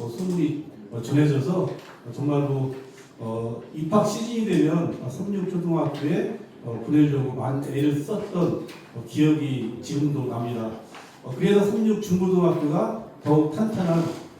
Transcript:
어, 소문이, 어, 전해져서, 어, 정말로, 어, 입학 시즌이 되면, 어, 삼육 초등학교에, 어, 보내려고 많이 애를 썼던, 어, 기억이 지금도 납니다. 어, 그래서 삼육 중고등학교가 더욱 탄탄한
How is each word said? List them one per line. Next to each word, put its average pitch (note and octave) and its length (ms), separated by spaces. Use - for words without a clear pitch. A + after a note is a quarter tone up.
어, A#2 160
소문이, F3 480
어, A#2 100
전해져서, C#3+ 640
어, - 500
정말로, C#3 600
어, A#2 420
입학 D#3+ 320
시즌이 A3+ 400
되면, E3 560
어, - 80
삼육 F#3 400
초등학교에, E3 920
어, A#2 200
보내려고 C3+ 560
많이 C3+ 280
애를 C#3+ 340
썼던, - 640
어, A#2 140
기억이 C#3 720
지금도 C#3 440
납니다. A#2+ 440
어, C3 160
그래서 G3+ 260
삼육 G#3+ 380
중고등학교가 F3 1040
더욱 D3+ 320
탄탄한 F3+ 480